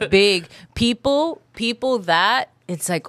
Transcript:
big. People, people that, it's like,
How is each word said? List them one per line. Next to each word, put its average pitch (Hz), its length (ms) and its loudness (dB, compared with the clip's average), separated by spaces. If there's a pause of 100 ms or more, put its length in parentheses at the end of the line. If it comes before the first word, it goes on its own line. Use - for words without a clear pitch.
big. 190 400 2 (280)
People, 277 680 0 (140)
people 233 440 -4
that, 185 500 0 (180)
it's 175 220 -8
like, 170 200 -4